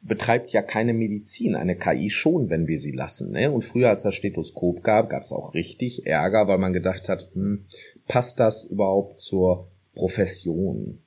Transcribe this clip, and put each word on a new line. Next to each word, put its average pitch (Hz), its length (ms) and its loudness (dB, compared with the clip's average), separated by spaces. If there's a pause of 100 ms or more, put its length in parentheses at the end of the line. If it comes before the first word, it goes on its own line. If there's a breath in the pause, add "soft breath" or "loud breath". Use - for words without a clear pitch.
betreibt 117 500 0
ja 104 100 4
keine 113 320 0
Medizin, 110 640 -2
eine 87 180 0
K - 180 0
I 71 160 0
schon, 156 420 2
wenn 82 180 0
wir 80 100 -2
sie 73 140 -6
lassen, - 400 -6
ne? 113 180 2
Und 127 120 0
früher, 123 260 2
als 104 160 2
das 101 100 0
Stethoskop - 720 -4
gab, 110 260 4
gab's - 220 -6
auch - 220 -8
richtig - 520 -6
Ärger, 95 400 4
weil 95 120 4
man 92 140 2
gedacht 90 360 -2
hat, 92 260 -4
hm, 101 300 -2 (420 loud breath)
passt - 320 2
das 110 260 2
überhaupt 98 540 0
zur 92 480 2 (300)
Profession? 87 1120 -2